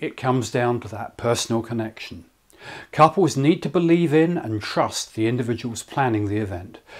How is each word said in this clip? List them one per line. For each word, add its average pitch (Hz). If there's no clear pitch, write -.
it -
comes 127
down 120
to -
that 107
personal 117
connection. 110
Couples 156
need 156
to 156
believe 170
in 165
and 110
trust -
the 110
individuals 120
planning 113
the 104
event. 95